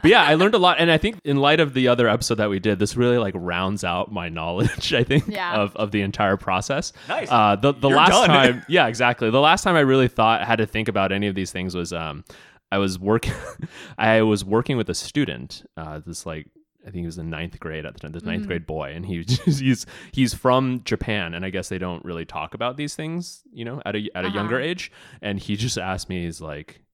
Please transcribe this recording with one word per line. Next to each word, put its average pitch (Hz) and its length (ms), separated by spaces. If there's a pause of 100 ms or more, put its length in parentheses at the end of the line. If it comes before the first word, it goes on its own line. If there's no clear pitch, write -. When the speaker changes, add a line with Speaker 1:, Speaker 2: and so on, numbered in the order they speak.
Speaker 1:
yeah, 202 180
I 151 120
learned 196 200
a 226 40
lot, 180 200
and 170 120
I 160 80
think 214 260
in 143 140
light 143 220
of 139 140
the 127 140
other 120 200
episode 107 280
that 107 140
we 98 100
did, 101 180
this 101 180
really, 123 220
like, 101 180
rounds 90 480
out 90 280
my 87 160
knowledge, 85 680
<laughs> - 0
I 120 80
think, 143 240
Speaker 2:
Yeah. 185 300
Speaker 1:
of, 104 200
of 104 140
the 104 120
entire 98 340
process. 98 560 (160)
Speaker 3:
Nice. 302 220
Speaker 1:
Uh, 107 260
the, 135 160
the 135 160
Speaker 3:
You're 135 80
Speaker 1:
last 165 140
Speaker 3:
done. 202 180
Speaker 1:
time, 135 400
yeah, 156 180
exactly. 117 440
The 127 100
last 160 220
time 185 140
I 156 40
really 131 280
thought, 113 380
had 113 100
to 110 100
think 110 220
about 98 240
any 101 140
of 98 80
these 95 160
things 90 240
was, 87 180
um, 80 320 (460)
I 98 80
was 95 200
working, 104 340 (340)
<laughs> - 320
I 110 240
was 107 220
working 113 320
with 110 120
a 87 60
student, - 840
uh, 78 300
this, 82 200
like, 78 220 (340)
I - 80
think 90 100
he 85 60
was 82 120
in 82 120
ninth 82 280
grade 78 280
at 64 80
the - 60
time, 80 120
this 85 120
ninth - 180
Speaker 2:
Mm-hmm. 101 60
Speaker 1:
grade 82 180
boy, 76 280
and 87 120
he 85 180
<laughs> - 0
just, 127 180 (180)
he's, 131 260 (260)
he's 131 220
from 127 500
Japan, 104 500
and 87 100
I 95 60
guess 92 200
they 95 80
don't 90 260
really 82 220
talk 76 280
about 120 220
these 143 180
things, 165 480 (100)
you 117 120
know, 123 220
at 101 100
a, 107 180
at 90 100
a 95 40
Speaker 2:
Uh-huh. 98 80
Speaker 1:
younger 107 240
age. 170 320 (300)
And 98 180
he 104 160
just 117 220
asked 92 300
me, 90 160
he's 85 160
like 76 420 (120)